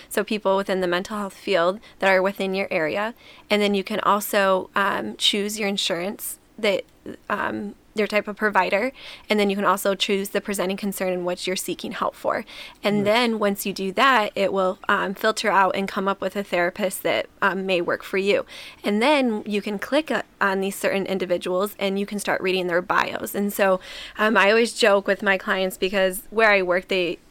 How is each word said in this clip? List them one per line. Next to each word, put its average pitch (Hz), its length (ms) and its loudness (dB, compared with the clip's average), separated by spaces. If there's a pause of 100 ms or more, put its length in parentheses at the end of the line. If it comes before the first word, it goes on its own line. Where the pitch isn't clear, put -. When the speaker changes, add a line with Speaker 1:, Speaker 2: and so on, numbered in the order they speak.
Speaker 1:
so 208 160 0
people 202 320 0
within 196 240 0
the 185 80 0
mental 180 280 -2
health 202 180 -6
field 185 440 0 (220)
that 190 100 4
are 190 100 6
within 196 320 -2
your 190 200 -2
area. 190 420 -2 (340)
And 208 140 2
then 202 120 2
you 190 100 0
can 208 160 -4
also, 196 760 2
um, 202 440 -2
choose 208 380 -2
your 208 120 -2
insurance 196 720 -4 (180)
that, 208 240 0 (480)
um, 208 460 -4 (180)
your 214 120 0
type 208 200 0
of 214 100 -8
provider, 202 540 0 (380)
and 214 100 2
then 202 120 4
you 196 60 0
can 202 100 0
also 196 280 2
choose 196 360 -2
the 202 100 -2
presenting 196 380 -4
concern 190 340 -4
in 180 140 -4
which 180 200 -4
you're 185 80 -2
seeking 190 380 -6
help - 220 -4
for. - 280 -2 (400)
And 202 220 2
Speaker 2:
Nice. - 0 -
Speaker 1:
then 226 340 2
once 202 280 0
you 190 80 -4
do 190 180 -4
that, 226 420 4
it 196 160 2
will, 190 280 0 (100)
um, 190 240 2
filter 220 380 0
out 190 260 4
and 196 100 -2
come 196 220 -2
up 196 140 -2
with 190 120 -4
a 202 80 -4
therapist 185 600 -2
that, 113 240 0 (160)
um, 190 240 0
may 185 160 2
work 160 200 -2
for - 140 -6
you. 196 300 2 (360)
And 214 200 0
then 254 420 2
you 208 160 -2
can 208 180 -6
click, - 320 -2
uh, 220 120 -2 (180)
on 196 220 0
these 196 120 -2
certain 196 300 -2
individuals, 185 760 -2
and 196 220 -2
you 202 60 -4
can 208 120 -8
start 190 220 -2
reading 185 260 0
their 175 140 2
bios. - 540 -2
And 202 180 -2
so, 190 260 2 (380)
um, 214 220 2
I 190 100 6
always 226 240 4
joke 202 340 4
with 196 160 0
my 196 140 2
clients 190 400 -2
because 190 540 0
where 214 200 4
I 196 120 4
work, 180 260 0
they, 180 300 0 (120)